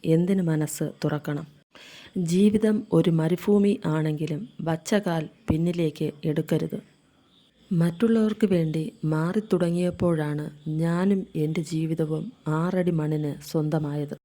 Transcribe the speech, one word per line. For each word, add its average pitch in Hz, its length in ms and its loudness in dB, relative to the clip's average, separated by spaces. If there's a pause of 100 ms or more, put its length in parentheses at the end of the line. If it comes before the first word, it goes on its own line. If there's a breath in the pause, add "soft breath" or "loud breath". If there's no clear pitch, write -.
എന്തിന് 175 380 4
മനസ്സ് 156 440 -2 (120)
തുറക്കണം? 147 480 -4 (800 loud breath)
ജീവിതം 214 500 4 (160)
ഒരു 165 180 6
മരുഭൂമി 180 640 2 (140)
ആണെങ്കിലും 156 540 -2 (200)
വച്ച 160 460 0
കാൽ 160 200 -2 (200)
പിന്നിലേക്ക് 160 640 0 (160)
എടുക്കരുത്. 160 540 -2 (920)
മറ്റുള്ളവർക്ക് 214 800 2
വേണ്ടി 160 340 0 (200)
മാറിത്തുടങ്ങിയപ്പോഴാണ് 170 1400 0 (300)
ഞാനും 180 460 0 (140)
എൻ്റെ 156 360 -2
ജീവിതവും 160 520 -2 (320)
ആറടി 180 440 0
മണ്ണിന് 151 420 -2
സ്വന്തമായത്. 147 840 -2